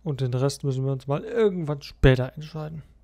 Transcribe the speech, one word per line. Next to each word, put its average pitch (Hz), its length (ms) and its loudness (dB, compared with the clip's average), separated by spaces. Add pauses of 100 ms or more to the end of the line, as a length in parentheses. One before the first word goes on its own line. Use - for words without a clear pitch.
Und 139 180 -4
den 127 120 -2
Rest 139 300 -2
müssen 135 220 -2
wir 135 80 0
uns 131 120 -8
mal 139 200 -4
irgendwann 180 560 0
später 131 520 4
entscheiden. 156 480 -12 (220)